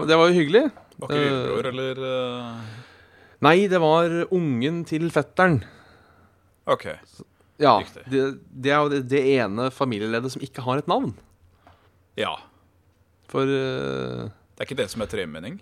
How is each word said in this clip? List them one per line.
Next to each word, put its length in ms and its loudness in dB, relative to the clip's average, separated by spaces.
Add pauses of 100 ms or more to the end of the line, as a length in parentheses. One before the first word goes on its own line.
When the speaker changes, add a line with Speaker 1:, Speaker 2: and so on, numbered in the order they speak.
Speaker 1:
det 140 4
var 100 8
jo 80 4
hyggelig. 280 4 (280)
Speaker 2:
Var 160 -12
ikke 80 0
Speaker 1:
Eh, 80 2
Speaker 2:
lillebror, 420 -2
eller, 340 -6
eh? 840 -8 (560)
Speaker 1:
Nei, 140 8 (120)
det 120 2
var 320 4 (140)
ungen 580 0
til 260 -4
fetteren. 520 2 (1040)
Speaker 2:
Ok. 220 0 (720)
Speaker 1:
Ja, 180 6
Speaker 2:
Riktig. 280 -6
Speaker 1:
det, 180 0 (300)
det 180 -2
er 60 4
jo 140 2
det, 160 0
det 220 2
ene 380 0
familieleddet 640 -4
som 120 -10
ikke 200 -14
har 160 -2
et 80 -8
navn. 260 0 (1040)
Speaker 2:
Ja. 160 -4 (960)
Speaker 1:
For, 140 0
eh, 840 -4 (200)
Speaker 2:
Det 160 -12
er 40 -6
ikke 120 -8
det 100 -2
som 140 -6
er 80 -6
tremenning? 500 -8